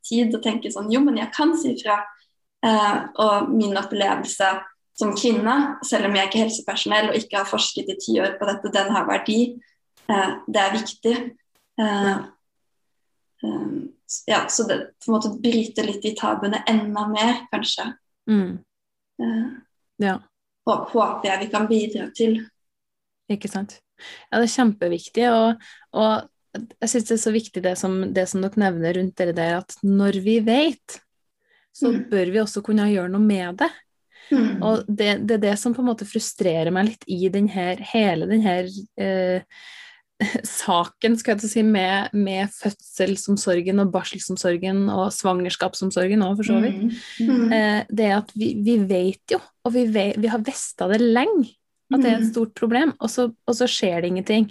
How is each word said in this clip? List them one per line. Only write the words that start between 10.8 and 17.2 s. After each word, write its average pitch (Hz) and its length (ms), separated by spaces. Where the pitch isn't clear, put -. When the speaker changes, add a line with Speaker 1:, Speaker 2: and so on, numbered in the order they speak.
Speaker 1:
Eh, 202 380
ehm, - 460
s-, - 200
ja, 208 200
så - 160
det, 214 140
på 233 60
en 220 60
måte 214 240
bryte 220 440
litt 202 200
i 220 100
tabuene 214 520
enda 208 400
mer, 220 360